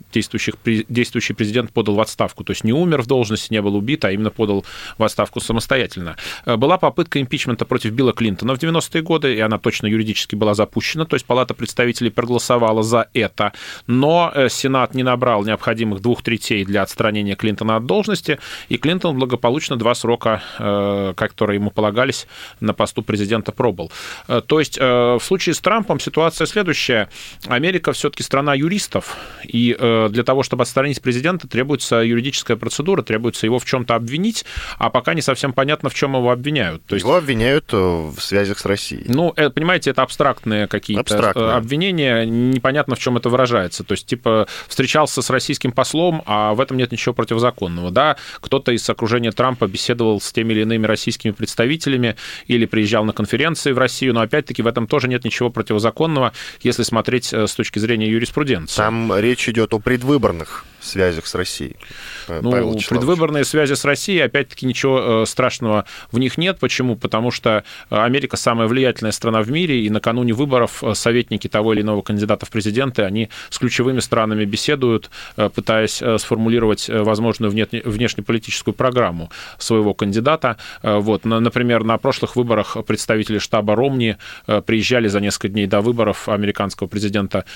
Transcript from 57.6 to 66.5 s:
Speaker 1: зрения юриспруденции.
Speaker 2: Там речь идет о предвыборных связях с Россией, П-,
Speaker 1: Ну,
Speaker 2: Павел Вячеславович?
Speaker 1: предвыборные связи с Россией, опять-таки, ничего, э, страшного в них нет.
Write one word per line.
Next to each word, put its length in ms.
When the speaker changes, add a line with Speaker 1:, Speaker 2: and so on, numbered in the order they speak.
Speaker 1:
зрения 300
юриспруденции. 680
Speaker 2:
Там 420
речь 300
идет 260
о 40
предвыборных 840
связях 420
с 80
Россией, 420
П-, 160
Speaker 1:
Ну, 80
Speaker 2:
Павел 240
Вячеславович? 140
Speaker 1:
предвыборные 560
связи 300
с 100
Россией, 360
опять-таки, 460
ничего, 560
э, 40
страшного 600
в 60
них 200
нет. 200